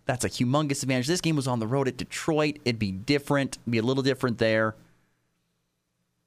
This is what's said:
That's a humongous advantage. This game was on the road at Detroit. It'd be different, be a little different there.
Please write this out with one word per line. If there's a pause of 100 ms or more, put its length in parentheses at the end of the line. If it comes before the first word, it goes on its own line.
That's
a
humongous
advantage.
This
game
was
on
the
road
at
Detroit.
It'd
be
different, (100)
be
a
little
different
there. (1500)